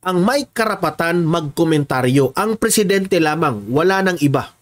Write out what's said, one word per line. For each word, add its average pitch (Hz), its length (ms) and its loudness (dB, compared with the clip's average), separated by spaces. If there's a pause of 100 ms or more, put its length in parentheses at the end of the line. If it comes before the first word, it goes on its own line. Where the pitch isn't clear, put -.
ang 185 160 -2
may 269 240 0
karapatan 170 800 -2
magkomentaryo. 147 1120 0
Ang 214 160 0
presidente 196 640 0
lamang, 151 480 -2
wala 170 320 2
nang 185 240 0
iba. 135 240 0 (140)